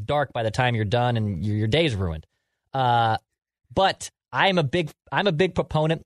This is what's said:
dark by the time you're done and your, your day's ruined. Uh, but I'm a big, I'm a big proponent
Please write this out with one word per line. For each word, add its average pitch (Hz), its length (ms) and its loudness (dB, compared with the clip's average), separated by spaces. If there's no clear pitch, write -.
dark 143 280 -2
by 123 100 -4
the 110 80 -2
time 123 240 0
you're 110 100 0
done 120 320 0
and 101 280 -4
your, 104 100 -2
your 107 120 0
day's 139 280 0
ruined. 85 300 -4
Uh, 120 440 2
but 185 360 0
I'm 180 260 2
a 165 60 4
big, 151 280 -2
I'm 180 160 0
a 196 40 4
big 180 240 0
proponent 156 500 -2